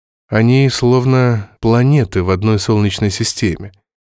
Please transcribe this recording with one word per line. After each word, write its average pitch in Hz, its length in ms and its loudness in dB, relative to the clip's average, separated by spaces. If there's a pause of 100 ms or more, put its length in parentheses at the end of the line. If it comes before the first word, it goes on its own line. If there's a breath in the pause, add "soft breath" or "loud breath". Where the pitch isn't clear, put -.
(280)
Они 123 420 2
словно 123 920 0
планеты 120 600 0
в 92 80 -2
одной 104 280 0
солнечной 104 520 0
системе. 98 600 -6 (300)